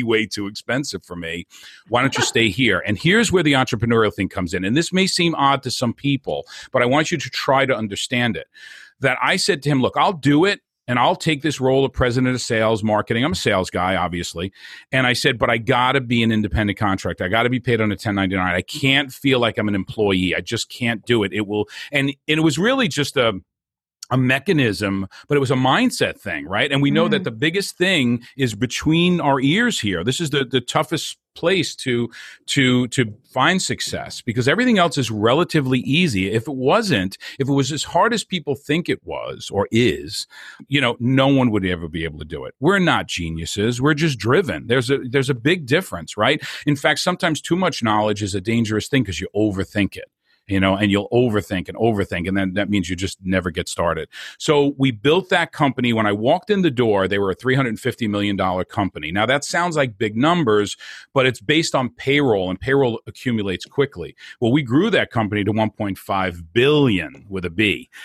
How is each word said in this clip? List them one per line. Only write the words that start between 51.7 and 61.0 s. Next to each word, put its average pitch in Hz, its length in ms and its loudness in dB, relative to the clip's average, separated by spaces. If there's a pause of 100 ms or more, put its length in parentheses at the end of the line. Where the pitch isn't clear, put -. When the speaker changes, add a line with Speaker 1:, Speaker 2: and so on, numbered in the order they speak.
Speaker 1:
overthink, 98 500 0
and 95 80 -2
then 95 200 -2
that 101 140 -2
means 98 200 0
you 92 80 -4
just 92 260 -6
never 92 260 0
get 95 200 -6
started. 82 400 -2 (280)
So 143 400 2
we 135 140 2
built 143 380 2
that 170 240 0
company. 123 400 0
When 110 120 2
I 104 60 2
walked 120 380 0
in 202 140 2
the 170 60 4
door, 110 380 2
they 101 100 0
were 98 140 0
a - 20 0
three 127 220 4
hundred 120 240 0
fifty 117 300 -4
million 101 260 0
dollar 92 300 0
company. 85 440 -4
Now, 101 160 0
that 139 200 0
sounds 175 320 -2
like 127 200 0
big 110 200 -2
numbers, 117 580 2 (380)